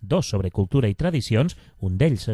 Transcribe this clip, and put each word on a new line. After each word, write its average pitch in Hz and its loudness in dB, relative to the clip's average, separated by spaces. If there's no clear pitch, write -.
dos 131 0
sobre 95 -2
cultura 107 0
i 101 -2
tradicions, 151 0
un 92 -2
d'ells 120 2